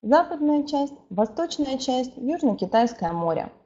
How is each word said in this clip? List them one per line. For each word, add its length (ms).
Западная 600
часть, 300
восточная 680
часть, 380
Южно-Китайское 960
море. 400